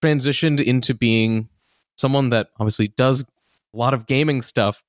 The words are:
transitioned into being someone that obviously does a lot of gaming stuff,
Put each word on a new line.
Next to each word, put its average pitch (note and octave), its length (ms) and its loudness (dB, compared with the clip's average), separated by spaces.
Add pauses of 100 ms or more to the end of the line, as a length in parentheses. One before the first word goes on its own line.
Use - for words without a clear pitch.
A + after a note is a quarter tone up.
transitioned D3 580 0
into B2+ 320 0
being A2+ 540 0 (500)
someone C3+ 340 0
that A2 160 0 (120)
obviously G#2+ 280 0
does C3 340 0
a - 560 -20
lot B2 160 0
of A2+ 140 -6
gaming C#3 340 0
stuff, G#2+ 480 -4